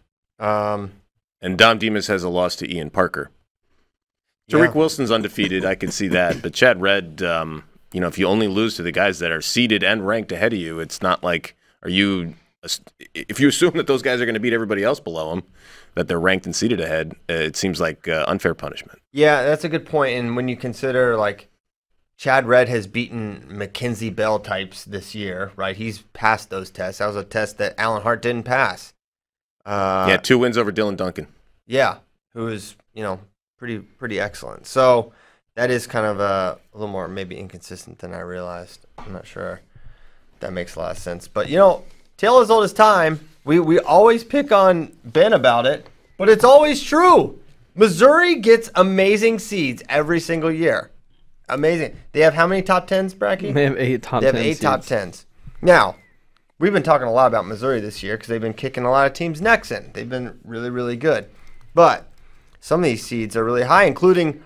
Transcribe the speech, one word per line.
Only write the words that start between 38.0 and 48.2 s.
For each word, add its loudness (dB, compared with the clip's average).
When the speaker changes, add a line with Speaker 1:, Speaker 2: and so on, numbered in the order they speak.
Speaker 1:
I -14
realized. -14
I'm -16
not -16
sure -14
that -10
makes -10
a -14
lot -8
of -10
sense. -12
But, -6
you 0
know, 4
tale 4
as 4
old 6
as -2
time. 4
We, 4
we 4
always 6
pick -2
on 4
Ben 4
about 4
it, -2
but 2
it's 8
always 6
true. 4
Missouri 6